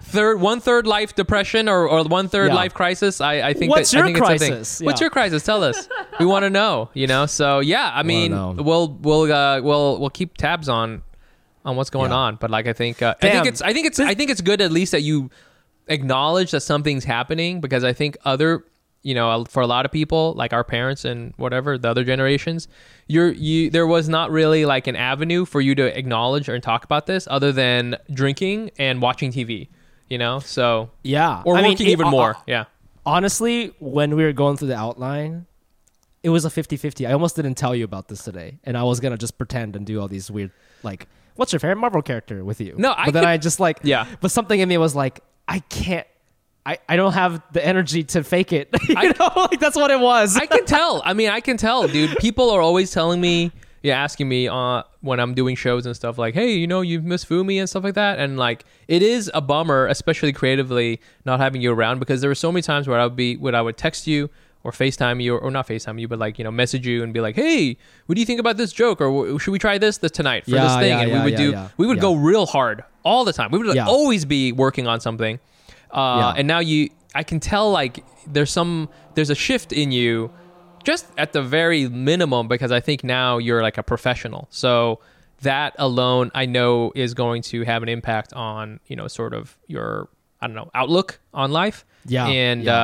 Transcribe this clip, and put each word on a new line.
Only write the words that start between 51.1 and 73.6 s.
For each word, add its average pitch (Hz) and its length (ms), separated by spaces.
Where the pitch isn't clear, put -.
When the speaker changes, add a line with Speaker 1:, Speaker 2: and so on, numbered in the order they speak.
Speaker 1:
mean, 214 160
I 214 120
can 247 160
tell, 226 320
dude. 151 300
People 240 320
are 202 100
always 175 320
telling 175 280
me, 170 300
yeah, 139 180
asking 143 280
me, 127 180
uh, 123 380
when 131 180
I'm 123 160
doing 127 220
shows 123 300
and 120 100
stuff, 120 220
like, 113 160
"Hey, 226 180
you 170 160
know, 185 140
you've 170 220
missed 175 240
Fumi," 190 300
and 190 100
stuff 190 140
like 196 120
that. 202 260
And, 139 180
like, 120 260
it 170 160
is 220 320
a 160 60
bummer, 143 480
especially 151 440
creatively, 127 680
not 131 160
having 131 220
you 123 100
around, 113 260
because 135 220
there 139 100
were 139 60
so 165 160
many 180 100
times 143 240
where 120 140
I - 20
would 120 140
be, 120 200
when 131 200
I 117 60
would 113 140
text - 300
you 147 240
or - 60
FaceTime 123 500
you, 120 140
or, 117 60
or 131 100
not 131 160
FaceTime 110 340
you, 113 60
but, 113 140
like, 107 180
you 117 60
know, 110 80
message 123 340
you 120 160
and 117 100
be 117 80
like, 110 140
"Hey, 240 420
what - 80
do 208 60
you 233 60
think 240 120
about 226 180
this 220 160
joke?" 226 280
Or, 147 60
"W-, 135 340
should - 100
we 196 80
try 202 200
this, 208 200
this 165 140
tonight 131 320
for 123 80
this 131 80
Speaker 2:
Yeah, 131 180
Speaker 1:
thing?" 123 120
Speaker 2:
yeah, 123 100
Speaker 1:
And 117 100
Speaker 2:
yeah, - 80
Speaker 1:
we - 60
would - 80
Speaker 2:
yeah, - 60
Speaker 1:
do, 143 120
Speaker 2:
yeah, 95 180
Speaker 1:
we 180 100
would 254 80
Speaker 2:
yeah. 170 60
Speaker 1:
go 190 120
real 165 320
hard 117 380
all 240 220
the 196 80
time. 110 180
We 160 80
would, 226 80